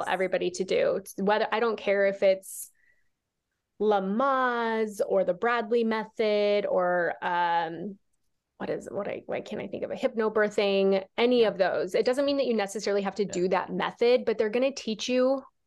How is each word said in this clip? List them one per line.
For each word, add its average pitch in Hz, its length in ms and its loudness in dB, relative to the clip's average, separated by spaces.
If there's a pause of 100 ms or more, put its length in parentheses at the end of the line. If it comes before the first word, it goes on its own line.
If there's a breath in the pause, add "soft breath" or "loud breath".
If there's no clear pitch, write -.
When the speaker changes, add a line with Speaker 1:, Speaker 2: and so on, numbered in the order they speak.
Speaker 1:
Yes. - 80 -2
Speaker 2:
everybody 180 380 0
to 185 140 -6
do. 160 320 2
It's 190 200 -10
whether, 202 340 2
I 214 80 0
don't 226 180 0
care 202 300 2
if 196 160 0
it's 190 460 0 (1120)
Lamaze 220 1300 0
or 190 160 2
the 180 100 0
Bradley 233 500 0
method 208 800 0
or, 180 560 0
um, 170 760 -2 (600)
what - 120 -8
is, - 200 -6
what 202 180 -6
I, - 180 -8
why - 160 -6
can't - 200 -10
I - 60 -8
think - 160 -8
of - 80 -8
a - 40 -6
hypnobirthing, 208 1080 0 (140)
any 240 240 4
Speaker 1:
Yeah. 214 80 6
Speaker 2:
of 180 80 -4
those. 180 380 0
It 220 100 2
doesn't 254 200 2
mean 285 120 0
that 277 80 0
you 240 80 0
necessarily 202 480 -2
have 196 140 -2
to 208 100 0
Speaker 3:
Yeah. 185 60 -8
Speaker 2:
do 180 180 0
that 185 240 0
method, 214 520 2
but 220 120 0
they're 220 120 0
gonna 247 240 0
teach 220 360 -6
you 254 340 2 (240)